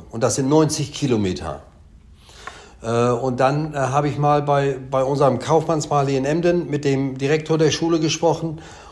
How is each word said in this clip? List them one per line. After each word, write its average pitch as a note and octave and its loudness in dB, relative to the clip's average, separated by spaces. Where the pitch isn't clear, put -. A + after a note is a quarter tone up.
Und A2+ -4
das A#2 0
sind C3 -2
neunzig D3+ 2
Kilometer. F#2+ -2
Äh, A#2 2
und B2+ -2
dann, D3 0
äh, C#3+ -6
habe C#3 0
ich C3+ -4
mal D3 2
bei, C#3 0
bei C3 0
unserem C3 2
Kaufmannsmarkt D3+ 0
hier C3+ 0
in C3+ -2
Emden E3+ 0
mit D3 -4
dem C3+ 0
Direktor D#3 0
der D#3 4
Schule E3 0
gesprochen. D#3+ -2